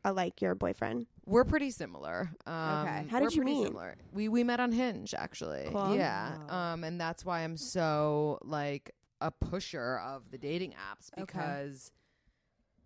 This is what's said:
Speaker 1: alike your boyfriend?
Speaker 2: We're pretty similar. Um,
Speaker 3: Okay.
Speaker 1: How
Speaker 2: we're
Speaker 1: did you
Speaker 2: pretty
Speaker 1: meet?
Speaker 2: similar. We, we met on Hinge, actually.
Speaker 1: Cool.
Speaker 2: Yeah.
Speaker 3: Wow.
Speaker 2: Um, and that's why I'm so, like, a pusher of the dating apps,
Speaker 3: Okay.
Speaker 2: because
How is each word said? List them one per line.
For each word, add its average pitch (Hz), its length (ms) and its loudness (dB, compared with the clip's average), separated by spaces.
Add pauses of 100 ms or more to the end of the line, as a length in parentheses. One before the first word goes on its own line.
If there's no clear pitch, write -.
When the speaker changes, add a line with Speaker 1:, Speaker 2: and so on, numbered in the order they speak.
Speaker 1:
alike 190 380 2
your 185 140 2
boyfriend? 214 500 -2 (200)
Speaker 2:
We're 233 200 8
pretty 285 260 4
similar. 87 600 -4 (140)
Um, 160 420 0
Speaker 3:
Okay. 147 220 -2
Speaker 1:
How 233 120 2
Speaker 2:
we're 294 80 6
Speaker 1:
did 330 60 0
you 285 80 4
Speaker 2:
pretty 277 160 4
Speaker 1:
meet? 220 80 4
Speaker 2:
similar. 90 280 -6 (160)
We, 208 180 -2
we 240 140 6
met 240 160 2
on 247 140 4
Hinge, 233 400 0
actually. - 580 -6
Speaker 1:
Cool. 202 240 2
Speaker 2:
Yeah. 127 420 0 (120)
Speaker 3:
Wow. 175 240 -2
Speaker 2:
Um, 165 100 -6
and 170 160 -4
that's 165 240 -4
why 175 180 -2
I'm 160 140 -4
so, 151 840 2
like, 143 500 -4 (300)
a 156 100 0
pusher 131 680 -2
of 127 320 -8
the 135 60 -10
dating 151 360 -2
apps, 98 400 -12
Speaker 3:
Okay. 185 120 -8
Speaker 2:
because 143 680 -6 (960)